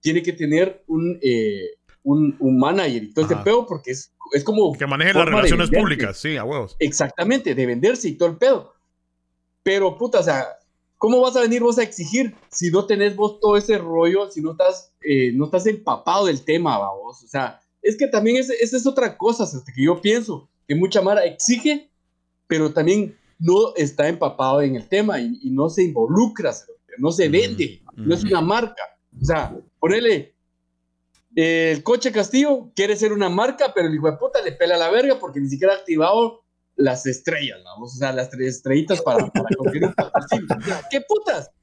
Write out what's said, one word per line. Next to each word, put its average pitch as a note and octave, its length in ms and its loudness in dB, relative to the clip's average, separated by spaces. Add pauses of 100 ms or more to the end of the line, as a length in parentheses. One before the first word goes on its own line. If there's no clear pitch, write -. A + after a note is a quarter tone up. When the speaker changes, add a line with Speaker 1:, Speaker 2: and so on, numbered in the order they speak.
Speaker 1:
tiene E3 200 0
que E3+ 120 -4
tener E3 540 0
un, E3 340 -2
eh, G#2+ 540 -2 (280)
un, C#3+ 360 2
un C3 200 2
manager D3 440 0
y G#2+ 100 -16
todo D#3 100 0
este D#3+ 120 0
Speaker 2:
Ajá. C#3 100 -8
Speaker 1:
pedo, A#3 200 2
porque D3+ 260 -10
es, - 200 -12 (220)
es C#3+ 100 0
como G#3 300 2
Speaker 2:
Que C#3+ 120 -6
maneje D3+ 280 0
las - 100 4
Speaker 1:
forma - 60 2
de - 140 2
Speaker 2:
relaciones - 260 4
Speaker 1:
venderse. - 120 4
Speaker 2:
públicas, - 360 -2
sí, D3+ 180 -4
a A#2 80 -6
huevos. B2 360 -8
Speaker 1:
Exactamente, D#3+ 760 -2
de C3 100 0
venderse D#3 440 0
y C#3+ 60 -8
todo E3+ 120 2
el E3 80 -2
pedo. B3+ 380 0 (880)
Pero, F#3+ 340 0
puta, A3+ 220 0
o F3 40 0
sea, C#3 220 0 (520)
¿cómo B3 240 4
vas B3+ 160 2
a B3+ 40 4
venir A#3 200 2
vos A#3 160 2
a A#3+ 60 2
exigir G#3+ 520 -4 (160)
si F3 180 -2
no G3 160 2
tenés G3+ 300 0
vos G#3 240 -2
todo G#3 160 4
ese G#3 220 2
rollo, E3+ 520 0
si D#3+ 120 -10
no D#3+ 100 -4
estás, F#3 400 0 (160)
eh, C3 260 2
no C#3 120 0
estás F3+ 220 0
empapado G3+ 580 0
del C#3+ 180 0
tema, D#3 340 0
babos? G2+ 460 -8
O A#2 40 -20
sea, C3 340 -6 (200)
es G#3+ 160 0
que C#4 100 0
también A3+ 300 2
ese, B3+ 220 -2
esa A#3 160 0
es B3 100 -2
otra C4 320 0
cosa, A3+ 280 -2
cerote, C3+ 280 -12
que C3 100 -2
yo F3 180 2
pienso, G#3+ 480 -2 (180)
que C#3+ 80 -2
mucha F#3+ 260 2
mara G3 220 2
exige, C4+ 680 -2 (560)
pero D#3 280 0
también F#3+ 440 0 (220)
no F#3 380 2
está D3 320 0
empapado C#3+ 520 0
en C3+ 140 0
el A2 140 -10
tema G3 320 0
y, A#2+ 220 -6
y C4 60 -6
no C4 200 0
se F#3+ 140 2
involucra, E3 680 0
cerote, - 220 -14 (240)
no C#3 140 0
se F3 120 0
Speaker 2:
Ujú, D3 80 2
Speaker 1:
vende, E3+ 480 0 (160)
no D3 180 -2
es G#3 80 -2
Speaker 2:
ujú. G#3 80 -2
Speaker 1:
una F3+ 120 2
marca. A3 420 -2 (380)
O C3 40 -2
sea, D3+ 300 -2 (240)
ponele, G3 560 0 (1000)
eh, E3 400 2
el D3 80 -8
Coche A#3+ 280 0
Castillo B3+ 640 0
quiere G3+ 200 0
ser G#3+ 180 0
una G3+ 160 0
marca, C4 440 0
pero E3+ 140 2
el D#3 80 0
hijo D3+ 140 0
de C#3+ 80 -6
puta - 240 -2
le F3 100 -4
pela F3 260 0
la E3 140 0
verga C4 280 2
porque D3+ 200 -8
ni C#3 100 -2
siquiera F3+ 240 2
ha F#3+ 40 -2
activado F#3+ 640 0 (320)
las C3 300 0
estrellas, C3 580 -6
vamos, A2 300 -18
o C3 40 -16
sea, C3+ 160 -2
las B2+ 180 -6
tres B2+ 260 -6
estrellitas D#3+ 440 0
para, C#3+ 300 0
para G3+ 240 -2
conseguir C#3 320 -2
un - 60 -4
patrocinio. - 540 -4 (120)
O G#3+ 40 -16
sea, F#3 260 -6
¿qué C4+ 120 -2
putas? F#4 500 -4 (120)